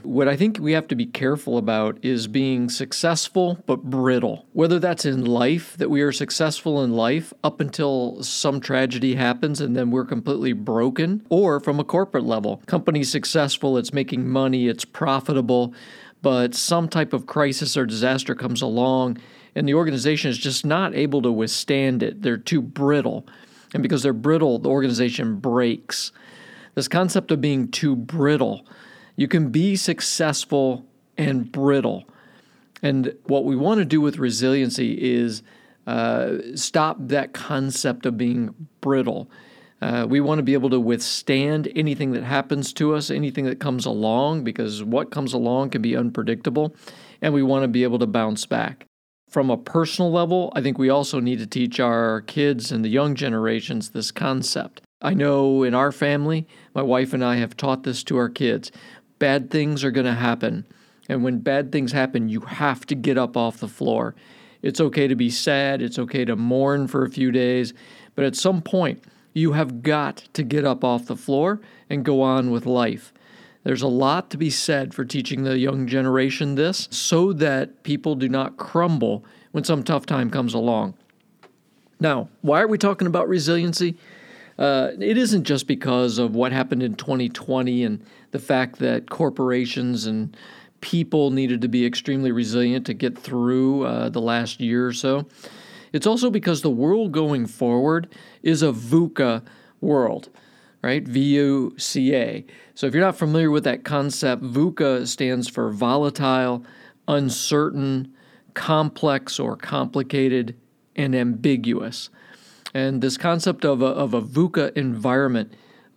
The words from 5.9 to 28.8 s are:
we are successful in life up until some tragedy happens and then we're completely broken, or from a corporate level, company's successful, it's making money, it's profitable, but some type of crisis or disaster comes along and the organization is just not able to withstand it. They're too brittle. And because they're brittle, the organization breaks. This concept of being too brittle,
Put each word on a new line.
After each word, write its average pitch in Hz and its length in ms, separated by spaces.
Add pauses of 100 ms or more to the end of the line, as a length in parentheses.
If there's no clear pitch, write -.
we 143 120
are 139 100
successful 151 720
in 120 80
life 117 500
up - 180
until 135 600
some 139 380
tragedy 127 560
happens 131 440
and 123 140
then 123 160
we're 127 140
completely 127 480
broken, 127 800
or 170 280
from 147 220
a 147 40
corporate 170 400
level, 107 420
company's 151 440
successful, 143 640
it's 120 160
making 131 360
money, 127 400
it's 120 160
profitable, 127 880 (480)
but 123 320
some 170 320
type 156 280
of 127 100
crisis 143 540
or 127 80
disaster 127 480
comes 120 260
along 127 560 (380)
and 143 120
the 139 60
organization 147 580
is 117 60
just 131 300
not 165 280
able 139 280
to 120 100
withstand 127 720
it. - 180
They're 120 160
too 147 240
brittle. 139 640 (460)
And - 100
because 131 200
they're 135 100
brittle, 139 460
the 135 100
organization 123 680
breaks. 120 760 (600)
This 139 140
concept 180 420
of 151 100
being 135 280
too 139 280
brittle, 135 720 (500)